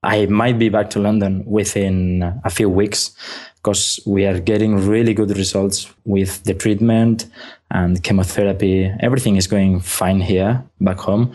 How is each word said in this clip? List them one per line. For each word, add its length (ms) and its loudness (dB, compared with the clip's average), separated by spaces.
I 240 0
might 320 2
be 100 2
back 220 0
to 80 -6
London 480 0
within 960 0
a 60 -2
few 180 0
weeks 480 0
cause 420 -2
we 200 2
are 120 0
getting 480 0
really 280 2
good 220 0
results 540 -2
with 400 -2
the 100 -2
treatment 720 2
and 340 0
chemotherapy. 960 0
Everything 360 0
is 100 2
going 340 2
fine 400 -2
here 420 0
back 180 0
home. 360 0